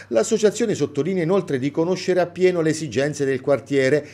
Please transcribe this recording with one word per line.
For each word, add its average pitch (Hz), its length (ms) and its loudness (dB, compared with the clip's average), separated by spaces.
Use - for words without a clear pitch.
L'associazione 214 680 0
sottolinea 147 500 -2
inoltre 156 360 0
di 139 100 -2
conoscere 180 500 0
appieno 175 420 2
le 160 100 2
esigenze 143 540 -2
del 135 160 0
quartiere 139 720 0